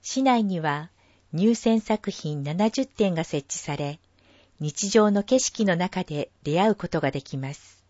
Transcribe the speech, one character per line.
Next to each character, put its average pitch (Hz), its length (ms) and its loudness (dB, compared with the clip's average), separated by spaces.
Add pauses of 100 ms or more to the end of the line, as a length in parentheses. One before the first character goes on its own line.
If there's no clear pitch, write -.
市 - 220 -4
内 247 200 4
に 190 160 0
は 151 300 -4 (440)
入 196 200 4
選 226 280 2
作 214 300 -2
品 151 320 -6
七 175 260 0
十 262 160 -2
点 196 280 0
が 160 100 -2
設 147 220 -4
置 - 120 -10
さ - 180 -6
れ、 143 240 -6 (600)
日 151 300 -4
常 214 220 6
の 202 120 2
景 254 160 2
色 - 260 -2
の 185 100 2
中 185 280 -2
で 147 280 -6 (120)
出 156 180 0
会 214 80 4
う 208 60 2
こ - 120 -10
と 160 140 -2
が 139 100 0
で 139 100 -6
き - 160 -10
ま 135 160 -8
す。 - 360 -20